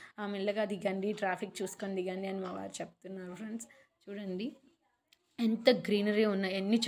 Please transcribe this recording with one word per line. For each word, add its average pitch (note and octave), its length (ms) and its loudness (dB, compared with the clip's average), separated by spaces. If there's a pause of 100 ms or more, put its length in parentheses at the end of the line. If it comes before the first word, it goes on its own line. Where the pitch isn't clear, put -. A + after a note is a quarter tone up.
(200)
ఆ, G#3 80 -4
"మెల్లగా G3+ 380 0
దిగండి, G3 480 -2
ట్రాఫిక్ G3 480 -2
చూసుకొని G3 340 -4
దిగండి" F#3 320 -2
అని F#3+ 120 -4
మా F#3 120 -6
వారు F#3+ 300 -8
చెప్తున్నారు, F#3 540 -12
ఫ్రెండ్స్. A3 320 -10 (280)
చూడండి G3+ 520 -6 (920)
ఎంత A3+ 300 6
గ్రీనరీ G#3 560 4
ఉన్నాయి, G3 300 2
ఎన్ని G3 320 4